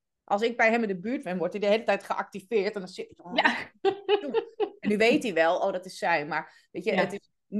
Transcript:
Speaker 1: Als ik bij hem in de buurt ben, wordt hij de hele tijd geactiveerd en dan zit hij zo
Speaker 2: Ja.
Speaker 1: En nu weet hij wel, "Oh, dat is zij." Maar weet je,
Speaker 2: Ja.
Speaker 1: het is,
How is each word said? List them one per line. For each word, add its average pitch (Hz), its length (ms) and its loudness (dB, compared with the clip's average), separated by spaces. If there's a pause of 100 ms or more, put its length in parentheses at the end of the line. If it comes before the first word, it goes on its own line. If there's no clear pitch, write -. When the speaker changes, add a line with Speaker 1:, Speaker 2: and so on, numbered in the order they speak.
(240)
Speaker 1:
Als 202 180 0
ik 233 160 -2
bij 226 140 4
hem 233 100 2
in 226 60 -2
de 190 120 -4
buurt 220 240 -6
ben, 180 140 -6
wordt 170 160 -4
hij 202 80 -6
de 208 60 0
hele 220 160 2
tijd 202 200 0
geactiveerd 202 720 -4
en 208 60 -6
dan 180 100 -12
zit - 160 -12 (100)
hij - 0 -
zo - 200 -18
Speaker 2:
Ja. 285 220 4 (1200)
Speaker 1:
En 196 100 -4
nu 208 80 2
weet 226 260 4
hij 214 100 -2
wel, 160 260 4
"Oh, 196 120 0
dat 185 140 -6
is 185 120 -16
zij." 170 280 0
Maar 160 460 -8
weet 170 120 -10
je, 202 80 -2
Speaker 2:
Ja. 190 80 2
Speaker 1:
het 190 140 0
is, - 160 -12 (300)